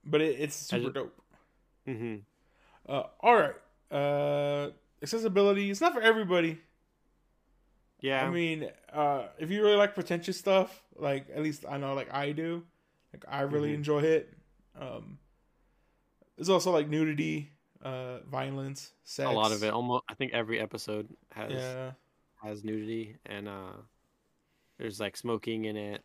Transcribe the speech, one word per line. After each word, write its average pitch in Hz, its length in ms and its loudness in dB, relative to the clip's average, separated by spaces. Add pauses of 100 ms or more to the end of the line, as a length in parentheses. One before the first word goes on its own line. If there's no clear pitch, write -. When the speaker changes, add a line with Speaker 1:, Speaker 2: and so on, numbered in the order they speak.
Speaker 1:
But 151 160 4
it, 143 180 2
it's - 320 -6
Speaker 2:
I 123 80 0
Speaker 1:
super 120 80 -2
Speaker 2:
ju- 127 60 -4
Speaker 1:
dope. - 280 -8 (640)
Speaker 2:
Mm-hmm. 117 280 -6 (760)
Speaker 1:
Uh, 139 120 -2 (160)
all 233 160 8
right. 175 200 4 (360)
Uh, 143 760 0 (340)
accessibility. 202 640 4
It's 202 120 -2
not 339 120 4
for 247 80 0
everybody. 180 560 4 (1400)
Speaker 2:
Yeah. 135 240 0
Speaker 1:
I 135 40 0
mean, 160 400 -2 (240)
uh, 143 300 0 (140)
if 156 140 -6
you 208 120 0
really 208 120 8
like 202 180 6
pretentious 175 440 -4
stuff, 190 460 2 (120)
like, 139 380 -2
at 151 100 -4
least 147 260 -4
I 139 80 -6
know, 139 160 -4
like, 135 200 -6
I 143 180 -2
do. 165 320 -4 (500)
Like, - 140 -18
I 139 140 -4
really 147 280 0
Speaker 2:
Mm-hmm. 147 60 0
Speaker 1:
enjoy 147 280 2
it. 160 300 4 (460)
Um, 120 380 -12 (1200)
there's 165 120 -4
also, 185 220 4
like, 151 160 4
nudity, 156 640 -2 (320)
uh, 127 360 -8
violence, 135 720 -6 (120)
sex. - 260 -4
Speaker 2:
A 120 40 2
lot 110 180 4
of 107 120 0
it. 107 100 2
Almost, 123 340 0
I 107 60 -10
think 127 180 -4
every 117 280 -2
episode 107 500 -6 (240)
has 110 180 -8
Speaker 1:
Yeah. 131 400 -6 (500)
Speaker 2:
has 107 220 -10
nudity, 110 640 -6
and, 104 240 -10
uh, 95 240 -12 (1040)
there's, 107 240 -8
like, 101 160 -4
smoking 113 480 -2
in 107 100 -4
it. 104 300 -8